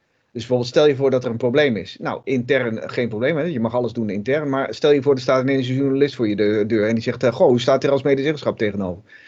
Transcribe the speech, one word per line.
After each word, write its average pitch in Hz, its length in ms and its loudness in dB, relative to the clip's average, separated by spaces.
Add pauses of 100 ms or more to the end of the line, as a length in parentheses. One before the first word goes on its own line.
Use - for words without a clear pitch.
(320)
Dus 117 100 -10
bijvoorbeeld, 120 280 -2
stel 151 180 4
je 139 80 4
voor 135 160 0
dat 123 140 0
er 120 60 -4
een 113 60 -6
probleem 131 400 2
is. - 220 -12
Nou, 127 240 -6
intern 123 640 -2
geen 120 200 -2
probleem, 127 280 -2
hè? 143 60 -2
Je 165 160 -4
mag 110 160 -2
alles 120 180 -2
doen 113 160 -4
intern. 131 400 -2
Maar 135 240 -2
stel 147 180 2
je 147 100 4
voor, 139 120 4
er 127 80 -2
staat 131 200 2
ineens 135 260 0
een 127 80 -2
journalist 139 400 0
voor 117 120 -2
je 104 80 0
de-, 104 320 2
deur 107 200 2
en 117 60 0
die 113 100 -2
zegt, 123 200 -4
eh, 120 100 2
"Goh, 180 140 4
hoe 123 140 4
staat 135 220 2
er 139 80 2
als 135 120 0
medezeggenschap 139 540 0
tegenover?" 101 440 -4 (260)